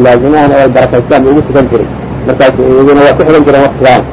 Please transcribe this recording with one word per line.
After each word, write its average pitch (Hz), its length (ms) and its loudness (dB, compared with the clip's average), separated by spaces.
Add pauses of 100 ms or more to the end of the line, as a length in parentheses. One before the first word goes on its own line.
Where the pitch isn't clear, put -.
laazimaan 139 460 0
oo 139 120 0
ay 131 60 0
barakaystaan 127 540 0
buu 135 100 2
ugu 151 80 2
tukan 131 300 0
jiray. 110 160 -2 (400)
Markaas 131 320 0
iyaguna 135 420 2
waa 139 160 2
ku 156 60 -2
xiran 156 220 2
jireen 139 200 2
waqtigaan. 127 360 0 (120)